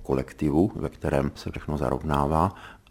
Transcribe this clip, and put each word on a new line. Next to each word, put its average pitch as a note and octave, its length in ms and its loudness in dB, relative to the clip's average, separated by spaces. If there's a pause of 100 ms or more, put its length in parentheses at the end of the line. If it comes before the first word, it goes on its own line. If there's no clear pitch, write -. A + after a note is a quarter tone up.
kolektivu, D2 720 2
ve - 140 -4
kterém C#2+ 460 0
se - 160 -10
všechno - 280 -4
zarovnává, D2 760 2 (360)